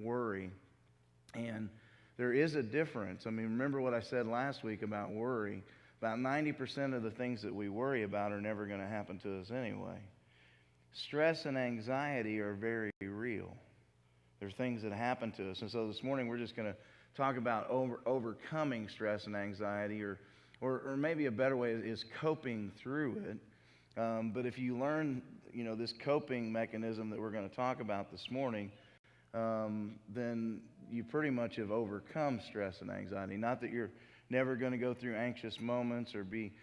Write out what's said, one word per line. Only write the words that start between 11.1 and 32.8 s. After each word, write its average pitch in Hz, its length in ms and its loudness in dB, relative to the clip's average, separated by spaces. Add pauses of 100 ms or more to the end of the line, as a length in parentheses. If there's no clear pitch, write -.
and 135 120 2
anxiety 123 840 2
are 104 140 0
very 110 380 0 (100)
real. 98 540 -4 (840)
They're 101 120 -6
things 120 300 0
that 107 100 0
happen 117 420 0
to 95 160 -4
us. 92 120 -6
And 107 100 -4
so 113 160 0
this 107 160 -4
morning 131 240 0
we're 120 120 -2
just 113 160 -6
gonna 107 200 -2 (400)
talk 135 220 4
about 113 320 2
over-, 123 360 2
overcoming 123 840 0
stress 104 380 0
and 104 100 -4
anxiety, 104 680 0
or, 101 180 -2 (420)
or, 127 240 2
or 135 120 0
maybe 151 280 4
a 127 60 4
better 131 260 6
way 120 140 4
is, 113 120 0
is 110 220 -2 (140)
coping 127 580 0
through 135 500 0
it. - 720 -10
Um, 113 320 2
but 123 140 0
if 120 120 -2
you 127 200 0
learn, 139 440 2 (320)
you 117 100 -4
know, 113 120 0
this 113 180 -2
coping 139 580 2
mechanism 110 580 0
that 107 100 -4
we're 110 120 -2
gonna 101 180 -2
talk 127 320 0
about 101 300 -2
this - 200 -10
morning, 113 400 -2 (640)
um, 110 640 0 (140)
then 113 520 -2 (280)
you 117 140 -2
pretty 151 260 2
much 120 280 0
have 104 140 0
overcome 113 680 0
stress 98 420 -4